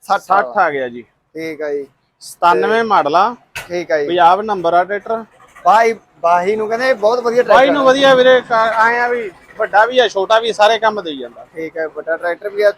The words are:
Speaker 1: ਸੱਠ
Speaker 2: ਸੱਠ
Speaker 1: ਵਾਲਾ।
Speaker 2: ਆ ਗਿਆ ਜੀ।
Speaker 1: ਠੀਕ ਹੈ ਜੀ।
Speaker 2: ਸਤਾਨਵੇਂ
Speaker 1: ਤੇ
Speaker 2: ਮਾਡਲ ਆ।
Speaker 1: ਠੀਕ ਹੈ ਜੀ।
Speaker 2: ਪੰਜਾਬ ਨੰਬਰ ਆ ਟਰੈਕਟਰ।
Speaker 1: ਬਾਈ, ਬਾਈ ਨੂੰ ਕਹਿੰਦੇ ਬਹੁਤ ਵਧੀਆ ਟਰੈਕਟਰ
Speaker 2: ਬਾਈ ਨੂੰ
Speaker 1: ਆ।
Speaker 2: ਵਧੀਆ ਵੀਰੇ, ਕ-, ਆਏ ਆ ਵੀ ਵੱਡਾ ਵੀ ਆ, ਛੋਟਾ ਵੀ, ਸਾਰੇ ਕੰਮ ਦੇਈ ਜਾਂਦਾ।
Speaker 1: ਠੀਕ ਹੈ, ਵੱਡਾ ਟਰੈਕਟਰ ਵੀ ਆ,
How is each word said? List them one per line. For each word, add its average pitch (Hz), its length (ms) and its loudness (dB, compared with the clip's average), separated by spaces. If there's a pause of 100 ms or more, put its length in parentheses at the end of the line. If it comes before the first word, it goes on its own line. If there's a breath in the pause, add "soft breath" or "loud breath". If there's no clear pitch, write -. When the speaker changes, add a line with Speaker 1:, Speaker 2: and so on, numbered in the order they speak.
Speaker 1:
ਸੱਠ 196 160 -2
Speaker 2:
ਸੱਠ 196 260 0
Speaker 1:
ਵਾਲਾ। 180 180 0
Speaker 2:
ਆ 160 60 0
ਗਿਆ 135 180 -6
ਜੀ। 120 140 -14
Speaker 1:
ਠੀਕ 160 600 -14
ਹੈ 147 100 -6
ਜੀ। 143 140 -6 (340)
Speaker 2:
ਸਤਾਨਵੇਂ 190 640 0
Speaker 1:
ਤੇ 226 60 -4
Speaker 2:
ਮਾਡਲ 160 280 2
ਆ। 214 180 2 (340)
Speaker 1:
ਠੀਕ 175 220 -6
ਹੈ 160 120 0
ਜੀ। 143 60 -4
Speaker 2:
ਪੰਜਾਬ 175 340 4
ਨੰਬਰ 185 320 -2
ਆ 175 100 4
ਟਰੈਕਟਰ। 208 400 -8 (400)
Speaker 1:
ਬਾਈ, 226 280 4 (300)
ਬਾਈ 175 340 0
ਨੂੰ 214 120 -4
ਕਹਿੰਦੇ 247 260 -2
ਬਹੁਤ 220 260 0
ਵਧੀਆ 233 220 0
ਟਰੈਕਟਰ 202 120 2
Speaker 2:
ਬਾਈ 262 160 6
ਨੂੰ 285 120 0
Speaker 1:
ਆ। - 20 2
Speaker 2:
ਵਧੀਆ 269 300 4
ਵੀਰੇ, 254 260 4
ਕ-, 240 120 -8
ਆਏ 226 460 0
ਆ 240 100 0
ਵੀ 240 220 -6 (280)
ਵੱਡਾ 214 280 -2
ਵੀ 254 120 -4
ਆ, 240 100 4
ਛੋਟਾ 190 320 0
ਵੀ, 226 120 -4
ਸਾਰੇ 214 260 2
ਕੰਮ 214 240 -2
ਦੇਈ 156 160 -8
ਜਾਂਦਾ। 120 360 -16
Speaker 1:
ਠੀਕ 160 220 -10
ਹੈ, 160 120 -6
ਵੱਡਾ 151 280 -8
ਟਰੈਕਟਰ 170 320 -6
ਵੀ 202 140 -4
ਆ, 208 160 4